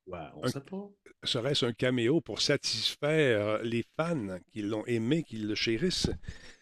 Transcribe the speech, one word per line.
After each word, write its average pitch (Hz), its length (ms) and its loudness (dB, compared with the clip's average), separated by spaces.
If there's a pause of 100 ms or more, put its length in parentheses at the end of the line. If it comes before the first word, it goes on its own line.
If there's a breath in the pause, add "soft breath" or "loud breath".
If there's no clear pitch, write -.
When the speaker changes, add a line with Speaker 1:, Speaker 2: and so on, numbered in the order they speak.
Speaker 1:
quoi ? 85 300 -10
On 78 80 -6
Speaker 2:
Un 127 40 2
Speaker 1:
sait 135 120 -2
pas. 196 300 -10 (340)
Speaker 2:
Serait-ce 135 400 0
un 120 80 2
caméo 127 480 2
pour 104 220 -6
satisfaire 113 1200 2
les 117 200 0 (140)
fans 139 400 -2 (160)
qui 110 80 -6
l'ont 107 240 -2
aimé, 120 380 2
qui - 160 -10
le 107 160 -2
chérissent ? 117 560 0 (520 loud breath)